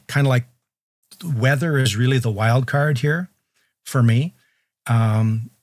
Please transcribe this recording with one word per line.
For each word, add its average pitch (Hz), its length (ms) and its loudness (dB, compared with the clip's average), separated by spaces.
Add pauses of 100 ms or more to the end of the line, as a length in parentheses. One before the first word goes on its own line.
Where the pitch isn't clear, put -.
kinda 139 220 0
like 123 160 2 (800)
weather 143 540 0
is 117 200 0
really 127 220 2
the 117 120 -2
wild 113 340 0
card 143 340 -2
here 160 300 -2 (540)
for - 180 0
me. 120 320 2 (540)
Um, 113 640 0 (140)